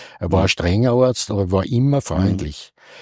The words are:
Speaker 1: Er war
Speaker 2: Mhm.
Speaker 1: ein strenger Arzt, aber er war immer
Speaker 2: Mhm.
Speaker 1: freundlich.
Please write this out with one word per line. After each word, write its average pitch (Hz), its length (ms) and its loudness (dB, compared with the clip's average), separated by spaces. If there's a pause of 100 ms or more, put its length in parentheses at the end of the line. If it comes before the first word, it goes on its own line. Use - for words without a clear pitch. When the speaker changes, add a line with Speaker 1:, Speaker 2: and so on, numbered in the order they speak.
(220)
Speaker 1:
Er 87 100 -4
war 82 80 2
Speaker 2:
Mhm. 80 40 2
Speaker 1:
ein 92 40 0
strenger 104 460 0
Arzt, 127 360 0
aber 101 120 -2
er 92 100 -2
war 95 140 2
immer 135 320 0
Speaker 2:
Mhm. 135 60 -2
Speaker 1:
freundlich. 90 680 -2 (300)